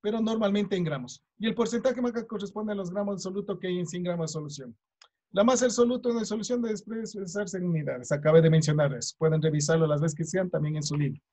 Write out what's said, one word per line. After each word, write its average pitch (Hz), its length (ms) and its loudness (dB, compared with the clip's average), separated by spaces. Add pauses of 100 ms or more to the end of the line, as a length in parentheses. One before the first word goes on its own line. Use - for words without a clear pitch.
Pero 220 180 -2
normalmente 208 560 2
en 180 80 0
gramos. 139 400 -6 (140)
Y 214 100 -2
el 202 60 0
porcentaje 240 480 0
más 240 120 0
que 233 120 -4
corresponde 208 460 -6
a 202 40 -2
los 190 140 -6
gramos 202 280 -4
del 165 40 -8
soluto 190 380 -6
que 190 80 -8
hay 180 120 -2
en 175 60 -2
cien 180 180 -6
gramos 165 280 -4
de - 20 -10
solución. 143 420 -10 (560)
La 196 120 4
masa 247 220 4
del 240 60 4
soluto 240 420 2
de 226 120 -2
solución 226 360 -4
debe 226 120 -2
expresarse 202 840 -6
en 180 80 -2
unidades. 143 460 -2
Acabé 156 300 6
de 165 80 6
mencionar 151 440 4
eso. - 240 -8
Pueden 160 240 2
revisarlo 160 440 2
las 147 160 2
veces 156 140 0
que 160 100 -2
sean 185 240 -2
también 151 280 -2
en 147 60 -4
su 147 120 -2
libro. 147 260 -2 (120)